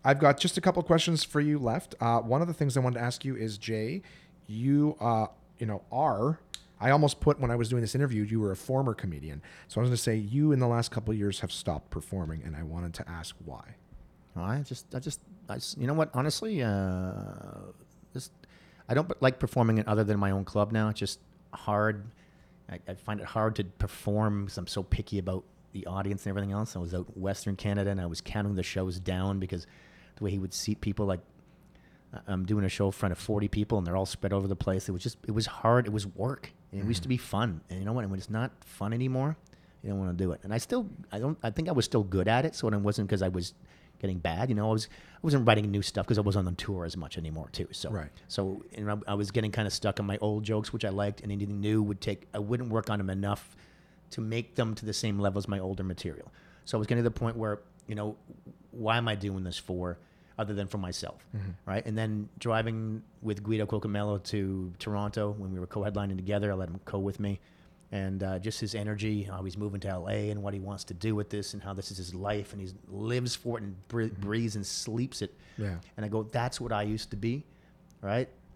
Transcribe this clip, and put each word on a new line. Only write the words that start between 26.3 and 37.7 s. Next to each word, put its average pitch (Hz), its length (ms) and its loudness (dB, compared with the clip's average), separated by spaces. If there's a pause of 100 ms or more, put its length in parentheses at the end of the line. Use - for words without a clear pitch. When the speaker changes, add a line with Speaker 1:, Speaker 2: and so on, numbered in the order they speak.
Speaker 2:
everything 98 220 -2
else. 107 240 -4
I - 20 -2
was 87 160 -4
out 90 200 -4
in 95 60 -10
Western 98 360 -2
Canada, 101 340 0
and 98 100 0
I 87 60 -2
was 85 140 -4
counting 104 340 -2
the 92 80 0
shows 92 380 -2
down 95 400 0
because 90 260 -4 (500)
the 107 80 -4
way 98 60 0
he 98 80 0
would 92 160 -4
seat - 260 -2
people, 104 260 0
like, 92 140 0 (920)
I-, - 140 -14
I'm 92 180 0
doing 101 200 2
a 95 40 2
show 101 180 2
in 95 60 2
front 95 200 0
of 85 60 -2
forty 104 300 0
people, 104 300 2
and 90 80 0
they're 87 100 0
all 95 100 2
spread - 280 -2
over 98 120 2
the 95 100 0
place. - 320 0
It 101 40 -2
was 90 100 -4
just, - 140 -4 (100)
it 110 60 -2
was 107 140 2
hard. 117 400 4
It 104 60 0
was 104 140 0
work. 113 460 -4 (200)
And 95 100 -4
it 98 40 0
used 107 160 0
to - 40 -6
Speaker 1:
Mm-hmm. 135 40 -2
Speaker 2:
be 123 80 4
fun. 98 420 0 (100)